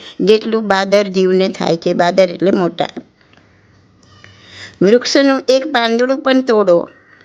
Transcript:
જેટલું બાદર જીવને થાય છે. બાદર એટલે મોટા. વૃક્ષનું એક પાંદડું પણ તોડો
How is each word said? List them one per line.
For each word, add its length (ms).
જેટલું 480
બાદર 360
જીવને 460
થાય 280
છે. 160
બાદર 360
એટલે 220
મોટા. 360
વૃક્ષનું 680
એક 240
પાંદડું 480
પણ 200
તોડો 480